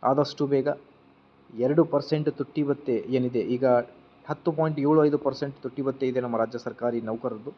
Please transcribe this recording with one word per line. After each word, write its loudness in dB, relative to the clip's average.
ಆದಷ್ಟು 0
ಬೇಗ 0
ಎರಡು 4
ಪರ್ಸೆಂಟ್ 0
ತುಟ್ಟಿ -4
ಭತ್ಯೆ -2
ಏನಿದೆ, 0
ಈಗ -2
ಹತ್ತು -4
ಪಾಯಿಂಟ್ -2
ಏಳು 6
ಐದು 2
ಪರ್ಸೆಂಟ್ -4
ತುಟ್ಟಿ -8
ಭತ್ಯೆ -2
ಇದೆ -2
ನಮ್ಮ -4
ರಾಜ್ಯ 0
ಸರ್ಕಾರಿ -4
ನೌಕರರದ್ದು. -8